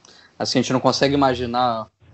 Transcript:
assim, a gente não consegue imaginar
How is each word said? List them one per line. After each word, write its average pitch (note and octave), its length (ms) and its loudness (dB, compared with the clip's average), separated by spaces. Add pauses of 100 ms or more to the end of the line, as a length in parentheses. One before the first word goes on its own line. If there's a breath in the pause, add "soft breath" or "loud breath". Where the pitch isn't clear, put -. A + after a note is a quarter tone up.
(380 loud breath)
assim, A2+ 200 -2
a B2 40 4
gente A#2+ 100 -2
não C3 80 0
consegue C#3 320 2
imaginar B2 760 0 (280)